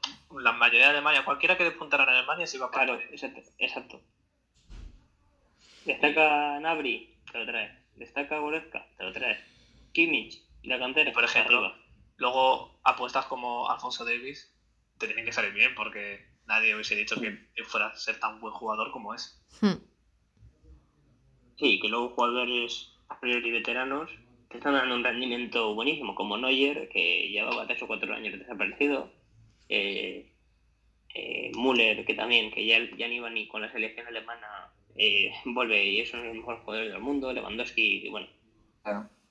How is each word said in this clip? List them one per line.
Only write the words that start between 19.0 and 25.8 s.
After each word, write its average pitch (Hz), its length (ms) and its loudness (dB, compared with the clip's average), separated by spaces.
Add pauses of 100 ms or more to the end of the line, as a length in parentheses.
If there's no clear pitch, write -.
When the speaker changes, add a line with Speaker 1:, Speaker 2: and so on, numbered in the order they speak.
Speaker 1:
es. - 280 -14 (200)
Speaker 3:
Hmm. 196 180 2 (1800)
Speaker 2:
Sí, - 220 4
que - 100 -2
luego 120 200 0
jugadores 120 800 0 (180)
a - 100 -12
priori 120 320 0
veteranos 127 580 -2 (400)
te - 80 -14
están 143 160 2
dando 127 220 2
un 120 80 0
rendimiento 120 720 0
buenísimo, 123 420 -2